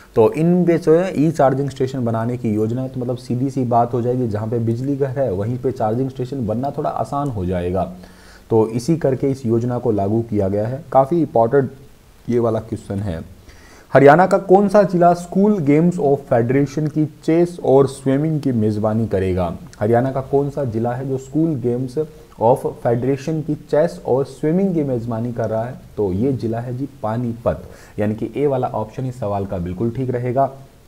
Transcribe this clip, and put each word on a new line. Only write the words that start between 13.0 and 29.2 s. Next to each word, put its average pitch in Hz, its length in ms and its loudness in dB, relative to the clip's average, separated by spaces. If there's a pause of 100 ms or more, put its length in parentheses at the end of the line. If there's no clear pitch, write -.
हरियाणा 139 340 8
का 190 120 4
कौन 190 300 4
सा 208 140 6
जिला 170 320 4
स्कूल 196 440 2
गेम्स 156 380 4
of 139 200 2
फेडरेशन 139 680 0
की 156 200 0
चेस 170 580 0
और 135 220 6
स्विमिंग 143 540 0
की 139 120 0
मेज़बानी 110 540 0
करेगा? 92 500 0 (240)
हरियाणा 117 320 2
का 135 80 -4
कौन 139 300 0
सा 143 140 -6
जिला 117 280 -2
है 131 160 -8
जो 131 100 -2
स्कूल 156 360 -2
गेम्स 123 440 -4 (440)
of 120 240 2
फेडरेशन 131 760 -2
की 151 120 -4
चेस 151 520 -2
और 131 180 0
स्विमिंग 175 500 -2
की 156 100 0
मेज़बानी 117 480 -4
कर 113 180 -4
रहा 110 140 -2
है? 127 100 -10 (220)
तो 101 160 0
ये 120 200 0
जिला 113 280 -4
है 123 180 -8
जी 135 100 -6 (140)
पानीपत, 113 600 -4 (360)
यानी 107 160 -2
कि 107 220 -6
ए 139 100 0
वाला 127 200 -2
option 110 400 -6
इस 123 140 -10